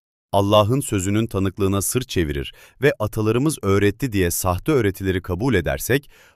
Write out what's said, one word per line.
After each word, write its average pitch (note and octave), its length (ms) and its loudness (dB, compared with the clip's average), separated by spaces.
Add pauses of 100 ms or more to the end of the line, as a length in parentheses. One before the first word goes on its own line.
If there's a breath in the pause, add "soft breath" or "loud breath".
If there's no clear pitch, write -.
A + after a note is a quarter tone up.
(300)
Allah'ın G#2 480 4
sözünün G#2 480 -2
tanıklığına G2 540 0
sırt - 280 -4
çevirir D2 440 -4 (280 loud breath)
ve C#3 180 2
atalarımız A2 640 0
öğretti G2+ 500 2
diye F2+ 200 2
sahte F2+ 400 -2
öğretileri F#2+ 500 0
kabul G#2+ 320 -2
edersek, F2 560 -2 (260 soft breath)